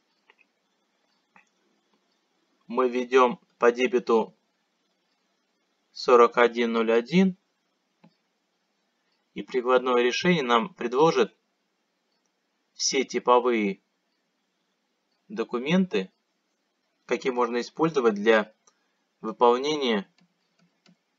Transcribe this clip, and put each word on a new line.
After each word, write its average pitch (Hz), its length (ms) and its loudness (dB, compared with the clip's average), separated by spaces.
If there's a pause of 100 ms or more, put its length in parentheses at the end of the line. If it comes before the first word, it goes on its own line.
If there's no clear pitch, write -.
(2750)
Мы 123 240 -2
введем 123 500 0 (180)
по 120 140 4
дебету 120 640 -2 (1600)
сорок 120 460 4
один 117 340 2
ноль 113 200 0
один, 165 440 0 (2000)
и - 80 -12
прикладное 127 600 0
решение 151 400 0
нам 120 320 -2
предложит 127 600 0 (1400)
все - 300 -4
типовые 120 800 -2 (1500)
документы, 120 840 -4 (920)
какие 123 280 -6
можно 120 280 -2
использовать 135 540 -2
для 104 400 0 (640)
выполнения 120 880 -2 (1120)